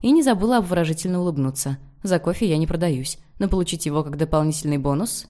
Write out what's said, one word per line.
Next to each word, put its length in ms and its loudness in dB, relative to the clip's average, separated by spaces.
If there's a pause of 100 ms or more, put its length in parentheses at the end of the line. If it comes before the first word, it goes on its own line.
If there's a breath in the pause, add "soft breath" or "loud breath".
И 80 2
не 140 6
забыла 340 4
обворожительно 640 0
улыбнуться. 560 -2 (240)
За 160 2
кофе 300 0
я 100 2
не 80 2
продаюсь, 540 -2 (180)
но 100 -2
получить 380 -2
его 180 0
как 140 -8
дополнительный 640 0
бонус 500 -2